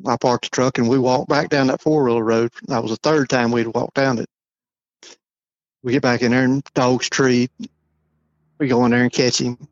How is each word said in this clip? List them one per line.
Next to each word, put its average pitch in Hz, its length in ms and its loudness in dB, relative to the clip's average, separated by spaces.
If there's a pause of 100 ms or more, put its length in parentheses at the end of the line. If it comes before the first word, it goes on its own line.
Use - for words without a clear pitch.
I 120 100 0
parked 123 280 0
the - 40 -10
truck, 131 300 -2
and 117 100 2
we 135 80 2
walked 127 320 0
back 151 200 0
down 135 180 0
that 131 140 -2
four-wheeler 131 420 0
road. 113 280 0 (160)
That 123 140 -2
was 117 80 -4
the 110 80 -4
third 147 320 0
time 120 220 0
we'd 117 160 0
walked 117 260 -4
down 135 240 0
it. 117 100 -6 (1600)
We 123 80 -4
get 135 100 2
back 123 220 0
in 117 80 2
there, 127 120 2
and 131 200 0 (100)
dog's 127 360 0
treed. 127 420 2 (1080)
We 151 100 -2
go 123 180 2
in 120 60 2
there 120 120 2
and 120 100 0
catch 127 260 0
him. 123 200 -6 (120)